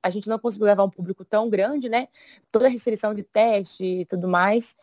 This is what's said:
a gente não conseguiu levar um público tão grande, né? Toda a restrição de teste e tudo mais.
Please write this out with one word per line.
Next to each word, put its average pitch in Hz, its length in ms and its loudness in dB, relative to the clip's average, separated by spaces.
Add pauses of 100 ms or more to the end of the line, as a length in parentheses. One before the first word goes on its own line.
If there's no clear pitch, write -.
a 185 80 -2
gente 202 200 -6
não 220 100 -2
conseguiu 214 280 0
levar 202 160 4
um 190 60 0
público 180 360 -10
tão 220 240 -2
grande, 240 400 -2
né? 233 180 -2 (440)
Toda 226 140 4
a 269 40 6
restrição 220 440 -2
de 208 100 -8
teste 214 600 0
e 180 220 -4
tudo 180 220 -6
mais. 196 560 2